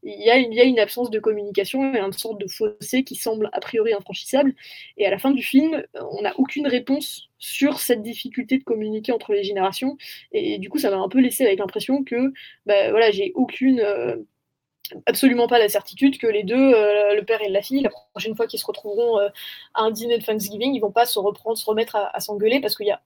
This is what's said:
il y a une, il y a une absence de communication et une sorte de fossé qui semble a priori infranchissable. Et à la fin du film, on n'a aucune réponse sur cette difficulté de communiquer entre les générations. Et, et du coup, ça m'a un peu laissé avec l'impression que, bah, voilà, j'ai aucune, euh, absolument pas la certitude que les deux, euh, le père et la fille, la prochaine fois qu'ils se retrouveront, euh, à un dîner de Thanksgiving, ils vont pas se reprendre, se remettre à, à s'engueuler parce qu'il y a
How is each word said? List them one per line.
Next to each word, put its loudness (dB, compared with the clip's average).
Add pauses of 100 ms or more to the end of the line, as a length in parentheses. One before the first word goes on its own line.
il -12
y 8
a 8
une, 4
il -2
y 4
a 10
une 4
absence 0
de -2
communication -2
et 0
une -2
sorte -8
de -8
fossé -2
qui -10
semble -2
a -4
priori 0
infranchissable. 0 (420)
Et 2
à 4
la -2
fin 2
du 0
film, 2 (120)
on -8
n'a -2
aucune 0
réponse -2 (100)
sur -2
cette 0
difficulté -6
de -4
communiquer -4
entre -2
les 0
générations. -2 (360)
Et, -2
et -6
du -10
coup, -4
ça 0
m'a 0
un -2
peu 2
laissé 2
avec 4
l'impression -2
que, -2 (340)
bah, 2
voilà, 4
j'ai -2
aucune, 2
euh, 0 (920)
absolument 2
pas 4
la 4
certitude 0
que -4
les 0
deux, 4
euh, 4
le 0
père 0
et -2
la 0
fille, -2
la 0 (220)
prochaine -6
fois -2
qu'ils -8
se -8
retrouveront, -2
euh, 2 (460)
à 0
un 2
dîner -2
de -6
Thanksgiving, -2
ils -4
vont -2
pas 4
se -4
reprendre, -4
se -12
remettre -2
à, -2
à -6
s'engueuler 0
parce -4
qu'il -6
y 2
a -2